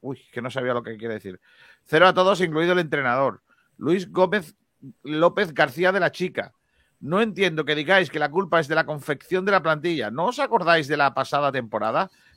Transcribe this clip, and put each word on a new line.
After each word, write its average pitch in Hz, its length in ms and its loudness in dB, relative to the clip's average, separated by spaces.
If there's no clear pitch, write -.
Uy, 131 180 -10
que 123 100 -10
no 123 80 -8
sabía 127 240 -4
lo 120 80 -2
que 113 160 -12
quiere 113 180 -8
decir. 98 240 -14
Cero 165 220 6
a 180 60 6
todos, 185 280 2
incluido 170 320 0
el 180 60 2
entrenador. 131 640 -2
Luis 170 340 -2
Gómez 180 440 0
López 160 500 0
García 156 380 2
de 196 80 0
la 160 120 0
Chica. 156 420 -6
No 175 220 0
entiendo 175 440 -2
que 147 100 0
digáis 165 340 2
que 156 100 -6
la 147 100 0
culpa 175 300 0
es 147 80 0
de 156 80 -2
la 160 100 2
confección 151 600 -4
de 196 60 0
la 185 100 4
plantilla. 156 480 -2
¿No 156 180 -4
os 240 120 -4
acordáis 170 480 2
de 147 100 -2
la 139 160 2
pasada 139 380 0
temporada? 120 580 -2